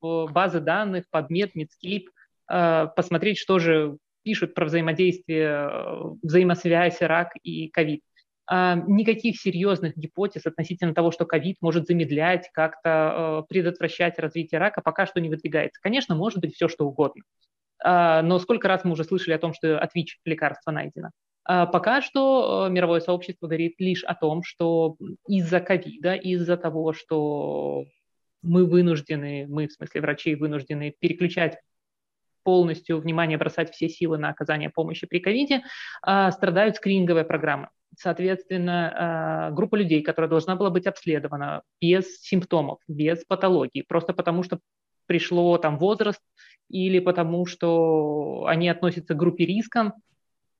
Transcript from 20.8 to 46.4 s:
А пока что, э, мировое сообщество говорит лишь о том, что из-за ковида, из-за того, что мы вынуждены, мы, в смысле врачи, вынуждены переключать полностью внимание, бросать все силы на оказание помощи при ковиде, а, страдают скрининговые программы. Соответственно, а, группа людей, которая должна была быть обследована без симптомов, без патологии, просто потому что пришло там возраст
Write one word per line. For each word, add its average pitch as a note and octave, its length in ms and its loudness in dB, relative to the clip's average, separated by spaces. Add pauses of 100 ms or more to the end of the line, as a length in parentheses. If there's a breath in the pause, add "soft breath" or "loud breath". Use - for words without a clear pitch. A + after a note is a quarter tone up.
А F3+ 200 4
пока G#3 360 2
что, C4 640 2
э, F#3 40 0
мировое F3 280 2
сообщество F3 480 -4
говорит E3 320 -2
лишь F#3 240 0
о F3 100 -4
том, D#3+ 300 0
что E3 540 0 (300)
из-за F3+ 340 2
ковида, F3+ 520 -2
из-за F3+ 440 -2
того, D#3+ 360 -2
что D3 920 -4 (580)
мы F3 220 4
вынуждены, D3 840 0
мы, D3 180 -2
в D3 40 -14
смысле D3+ 300 -8
врачи, D3 340 -2
вынуждены D3 640 -4
переключать F3 580 0 (840)
полностью E3+ 560 2
внимание, D#3+ 380 0
бросать D#3+ 340 -2
все - 160 -2
силы D#3+ 300 -2
на D3+ 120 -2
оказание D3+ 400 -4
помощи E3 380 -6
при F3+ 120 -2
ковиде, B3+ 420 0 (400 loud breath)
а, G3 300 4
страдают G3 440 2
скрининговые F3 480 2
программы. D3+ 440 -2 (280)
Соответственно, F3+ 1000 -2
а, D#3+ 560 -4
группа F3+ 240 0
людей, D#3+ 260 2
которая D#3+ 280 -2
должна E3 260 2
была F#3+ 160 0
быть F3+ 160 0
обследована D3 760 -4 (180)
без F3+ 420 2
симптомов, F3 680 0
без D#3+ 380 -2
патологии, F3+ 640 0
просто E3+ 260 0
потому F3 280 0
что F3+ 180 -6 (460)
пришло F3 540 2
там D3+ 180 0
возраст G3+ 440 0 (480 soft breath)